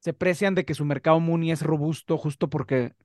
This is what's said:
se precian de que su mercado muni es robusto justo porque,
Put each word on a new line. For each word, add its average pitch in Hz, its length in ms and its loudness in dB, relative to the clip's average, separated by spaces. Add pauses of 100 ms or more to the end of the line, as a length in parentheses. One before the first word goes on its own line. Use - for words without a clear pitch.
se 165 100 -4
precian 185 420 0
de 185 100 0
que 156 80 -4
su 151 120 -4
mercado 160 360 2
muni 165 320 0
es 151 80 -4
robusto 156 560 -2
justo 151 320 -4
porque, 131 440 -2 (120)